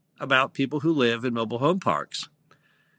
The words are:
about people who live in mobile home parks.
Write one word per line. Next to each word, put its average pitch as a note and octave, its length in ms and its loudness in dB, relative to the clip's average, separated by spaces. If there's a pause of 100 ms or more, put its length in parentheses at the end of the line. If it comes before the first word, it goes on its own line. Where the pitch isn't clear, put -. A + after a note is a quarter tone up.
(200)
about C3+ 340 2
people C3+ 280 -2
who D#3+ 100 2
live A#2+ 320 2
in B2 120 -2
mobile A#2 240 -2
home E3 200 2
parks. D2+ 480 -2 (720)